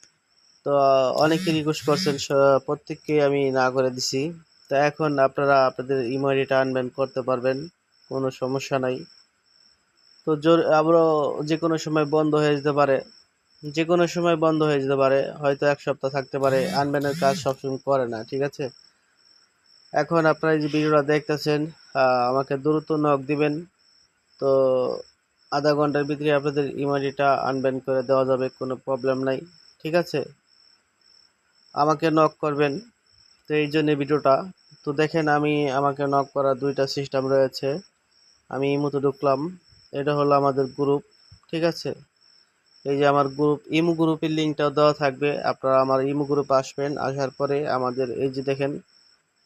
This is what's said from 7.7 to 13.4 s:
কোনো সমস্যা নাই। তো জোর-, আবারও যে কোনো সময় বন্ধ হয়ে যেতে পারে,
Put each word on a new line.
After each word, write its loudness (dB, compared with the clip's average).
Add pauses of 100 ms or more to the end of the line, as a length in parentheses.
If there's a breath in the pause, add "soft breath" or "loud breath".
কোনো -4
সমস্যা -4
নাই। -4 (1200)
তো 0
জোর-, 4
আবারও 4
যে -2
কোনো -2
সময় 0
বন্ধ 2
হয়ে 2
যেতে -2
পারে, 2 (600)